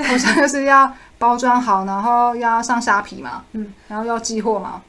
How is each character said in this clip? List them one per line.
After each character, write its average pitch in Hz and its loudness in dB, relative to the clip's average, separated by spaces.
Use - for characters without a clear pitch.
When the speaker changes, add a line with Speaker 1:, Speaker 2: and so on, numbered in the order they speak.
Speaker 1:
烤 254 2
箱 262 2
就 285 4
是 277 -2
要 269 6
包 240 2
装 247 2
好， 196 0
然 196 -4
后 240 2
要 233 0
上 240 -2
虾 208 0
皮 - -14
嘛。 - -12
Speaker 2:
嗯。 208 -10
Speaker 1:
然 214 -8
后 220 -6
要 233 -4
寄 226 -6
货 208 -2
嘛。 185 -12